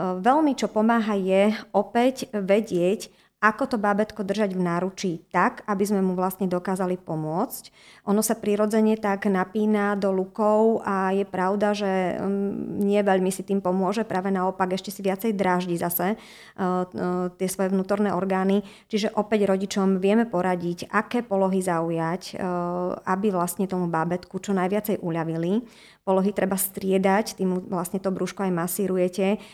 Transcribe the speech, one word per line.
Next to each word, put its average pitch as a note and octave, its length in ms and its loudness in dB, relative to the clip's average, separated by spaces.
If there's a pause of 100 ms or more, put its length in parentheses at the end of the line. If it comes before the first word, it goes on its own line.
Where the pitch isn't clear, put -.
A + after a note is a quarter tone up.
(220)
veľmi C#4 320 4
čo G#3+ 160 -2
pomáha A3 480 2
je F#3+ 320 4 (240)
opäť A#3+ 560 0
vedieť, G3 800 0 (360)
ako A#3+ 240 2
to B3 80 -2
bábätko G3+ 480 0
držať G3 320 -2
v F#3 80 0
náručí F3+ 460 -2 (180)
tak, G#3 400 0
aby G3+ 160 0
sme G3 160 0
mu F#3 160 2
vlastne F#3 320 -2
dokázali F3+ 480 -2
pomôcť. D#3+ 720 -6 (400)
Ono G#3 160 2
sa A#3 80 0
prirodzene G#3+ 640 2
tak G3+ 320 -2
napína G3+ 640 0
do G3 160 0
lukov G#3+ 720 2
a F#3+ 320 0
je G3 160 2
pravda, G3+ 480 0
že, F#3+ 400 0
mm, G3 640 -4
nie G3+ 240 2
veľmi F#3+ 240 4
si F#3 160 -6
tým G3 160 0
pomôže, F#3+ 400 0
práve G3 320 -2
naopak F#3 400 0
ešte F#3+ 160 -6
si G3 160 -8
viacej G3 320 0
dráždi F3+ 400 0
zase, F3 360 -2
e, - 40 -8
e, - 680 -4 (520)
tie F#3+ 100 -2
svoje F#3 220 -2
vnútorné G3 400 0
orgány. F#3+ 560 0 (240)
Čiže G#3+ 240 -2
opäť G#3+ 320 0
rodičom F#3+ 560 2
vieme G#3+ 240 4
poradiť, F3+ 640 -2
aké G#3+ 320 -2
polohy F#3+ 400 0
zaujať, E3 720 -2
e, - 80 -8 (640)
aby G3 240 0
vlastne F3+ 400 0
tomu F3+ 160 0
bábätku E3+ 560 -2
čo G3 160 0
najviacej F#3 480 0
uľavili. E3 560 -2 (440)
Polohy F#3+ 320 2
treba F#3+ 160 0
striedať, F#3+ 800 0
tým F#3 320 -2
vlastne F3+ 320 -4
to G3 160 -2
brúško F#3 320 -4
aj F#3 80 0
masírujete F#3 880 0 (120)